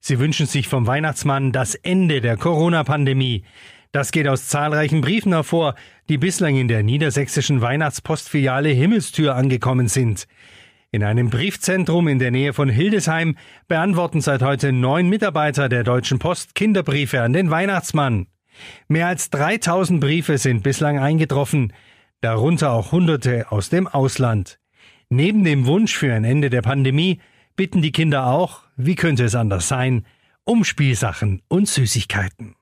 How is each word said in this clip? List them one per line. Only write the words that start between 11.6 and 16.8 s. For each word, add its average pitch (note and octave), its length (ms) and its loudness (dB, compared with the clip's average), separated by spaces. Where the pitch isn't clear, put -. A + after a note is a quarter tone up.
in C3+ 100 2
der B2 140 0
Nähe C3+ 200 0
von C#3+ 160 0
Hildesheim D#3+ 680 0
beantworten E3+ 540 0
seit C3+ 220 0
heute C#3 300 0
neun C3+ 360 2
Mitarbeiter D3+ 600 0
der A#2+ 160 0
Deutschen B2 340 0
Post - 360 -4
Kinderbriefe D3 680 0